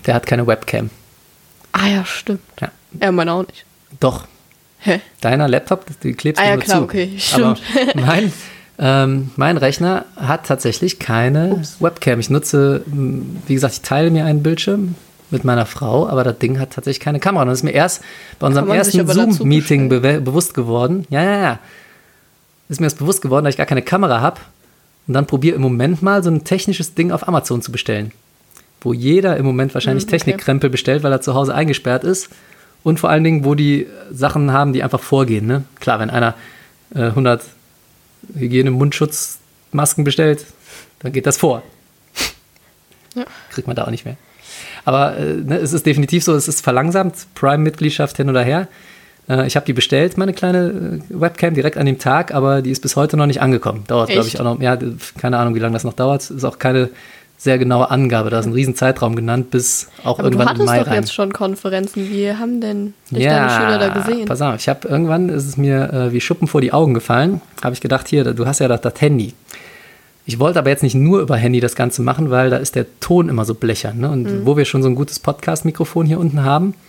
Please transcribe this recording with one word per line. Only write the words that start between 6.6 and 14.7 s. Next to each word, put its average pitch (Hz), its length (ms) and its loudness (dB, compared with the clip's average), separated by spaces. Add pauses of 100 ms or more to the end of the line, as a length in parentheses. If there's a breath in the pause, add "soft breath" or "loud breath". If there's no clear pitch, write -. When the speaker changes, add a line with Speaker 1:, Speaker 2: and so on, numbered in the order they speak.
Speaker 2:
klar, 190 140 2
Speaker 1:
zu. 139 60 2
Speaker 2:
okay, 190 340 -4 (160)
Speaker 1:
Aber 113 220 4
Speaker 2:
stimmt. 262 400 0
<laughs> 131 100 0
Speaker 1:
mein, 170 260 2 (460 loud breath)
ähm, 135 580 2
mein 156 200 2
Rechner 170 480 0 (120)
hat 156 300 -2
tatsächlich - 520 -2
keine 139 560 0
Speaker 2:
Ups. 160 260 -6
Speaker 1:
Webcam. 156 400 0
Ich 113 100 -6
nutze, 139 560 2
m, 135 600 -6
wie 139 80 0
gesagt, 131 200 0
ich - 60 -10
teile 156 300 2
mir 160 160 2
einen 151 160 2
Bildschirm 180 520 0 (360)